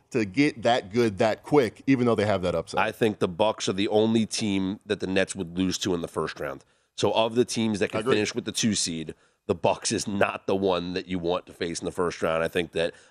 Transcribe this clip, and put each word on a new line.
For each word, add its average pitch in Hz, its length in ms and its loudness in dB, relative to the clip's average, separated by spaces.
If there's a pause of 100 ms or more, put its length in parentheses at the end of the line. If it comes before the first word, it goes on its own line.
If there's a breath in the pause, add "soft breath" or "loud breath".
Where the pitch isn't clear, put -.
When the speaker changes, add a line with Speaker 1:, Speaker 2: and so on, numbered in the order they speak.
Speaker 1:
to 113 160 0
get 120 380 0
that 117 280 2
good 113 280 2
that 110 240 2
quick, 135 420 2
even 123 220 4
though 117 80 4
they 101 100 4
have 98 160 2
that 87 140 0
upside. 92 320 0
Speaker 2:
I 113 40 -4
think 107 280 0
the 104 80 0
Bucks 107 420 0
are 107 40 0
the 98 160 -2
only 110 360 4
team 98 640 -2
that 101 120 -2
the 95 60 -6
Nets 95 300 0
would 87 200 -8
lose 90 220 0
to 98 160 -2
in 85 80 -2
the 82 60 -6
first - 320 -6
round. 69 260 -10 (320)
So 104 140 0
of 113 240 0
the 120 100 4
teams 110 340 -2
that 101 60 0
Speaker 1:
I - 40 -2
Speaker 2:
can 107 100 -4
Speaker 1:
agree. 110 160 2
Speaker 2:
finish 104 180 0
with 110 120 -6
the 110 60 -8
two 110 220 0
seed, 80 400 -6 (320)
the 104 80 0
Bucks - 380 -2
is 101 160 -2
not 101 400 -2
the 101 80 0
one 90 380 0
that 92 140 -6
you 92 120 -4
want 87 260 -2
to - 80 -20
face 85 260 -6
in - 60 -8
the 85 60 -4
first 87 320 -4
round. 82 200 2
I 82 40 0
think 85 240 -4
that 85 240 -2 (160 soft breath)